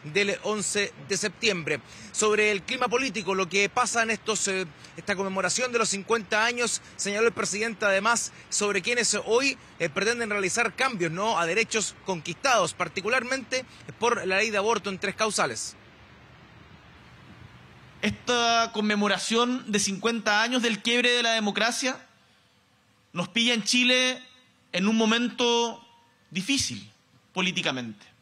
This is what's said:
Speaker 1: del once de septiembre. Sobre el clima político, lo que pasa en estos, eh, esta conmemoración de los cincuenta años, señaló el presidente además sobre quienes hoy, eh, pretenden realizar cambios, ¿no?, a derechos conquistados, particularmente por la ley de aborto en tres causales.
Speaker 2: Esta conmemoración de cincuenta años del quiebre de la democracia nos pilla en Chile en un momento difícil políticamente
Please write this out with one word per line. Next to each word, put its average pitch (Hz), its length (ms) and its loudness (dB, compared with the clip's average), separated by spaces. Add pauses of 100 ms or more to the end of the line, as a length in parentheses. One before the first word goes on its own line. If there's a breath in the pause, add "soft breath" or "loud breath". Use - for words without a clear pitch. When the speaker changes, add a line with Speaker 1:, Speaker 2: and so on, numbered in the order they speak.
Speaker 1:
del 190 380 -2
once 202 500 -2 (160)
de 196 100 -2
septiembre. 170 600 -2 (320 loud breath)
Sobre 214 400 2
el 196 120 -2
clima 247 240 -2
político, 208 480 -2
lo 190 120 0
que 196 220 2
pasa 233 340 0
en 226 80 0
estos, 214 380 -2
eh, 190 160 -2 (320 loud breath)
esta 190 180 -4
conmemoración 190 560 -2
de 233 80 0
los 208 100 2
cincuenta 214 560 0
años, 240 360 -2 (160 loud breath)
señaló 208 300 0
el 214 60 2
presidente 208 520 -4
además 208 480 2 (160 loud breath)
sobre 202 320 0
quienes 220 440 0
hoy, 254 320 2 (220 loud breath)
eh, 165 100 0
pretenden 220 400 0
realizar 208 440 0
cambios, 208 380 -2
¿no?, 196 280 0
a 170 60 2
derechos 208 500 0 (100)
conquistados, 180 680 0
particularmente 247 920 -2 (340 loud breath)
por 226 260 2
la 190 120 0
ley 220 120 2
de 208 80 -2
aborto 202 320 0
en 190 80 -6
tres 196 160 -4
causales. 190 640 -2 (2250)
Speaker 2:
Esta 233 720 0
conmemoración 214 1000 0
de 202 80 2
cincuenta 208 600 0
años 240 220 2
del 220 180 0
quiebre 240 300 4
de 240 100 2
la 226 120 2
democracia 226 640 0 (1120)
nos 180 160 -4
pilla 233 260 2
en 226 100 0
Chile 254 600 2 (480)
en 180 160 0
un 220 80 4
momento 233 920 2 (460)
difícil 156 580 -4 (440)
políticamente 147 720 -4 (160)